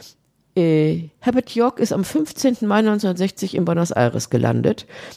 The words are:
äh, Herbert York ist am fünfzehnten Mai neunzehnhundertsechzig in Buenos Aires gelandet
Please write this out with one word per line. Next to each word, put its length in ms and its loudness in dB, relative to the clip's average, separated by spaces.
äh, 520 2
Herbert 320 0
York 280 0
ist 120 0
am 140 -2
fünfzehnten 600 -2
Mai 160 2
neunzehnhundertsechzig 720 0
in 100 0
Buenos 260 0
Aires 380 0
gelandet 580 0